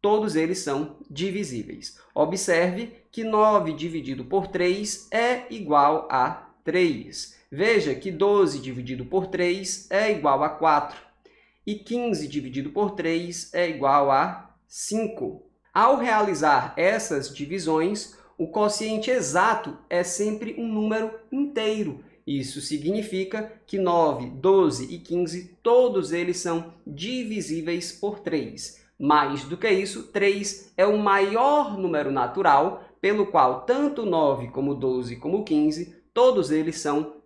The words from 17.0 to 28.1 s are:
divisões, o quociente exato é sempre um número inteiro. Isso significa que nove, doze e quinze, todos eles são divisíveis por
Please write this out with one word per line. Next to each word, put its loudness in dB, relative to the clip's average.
divisões, -2
o -4
quociente -2
exato 0
é 0
sempre -4
um -6
número -2
inteiro. -2
Isso -6
significa -4
que -6
nove, 2
doze 2
e -10
quinze, -6
todos 4
eles -2
são -4
divisíveis -6
por -6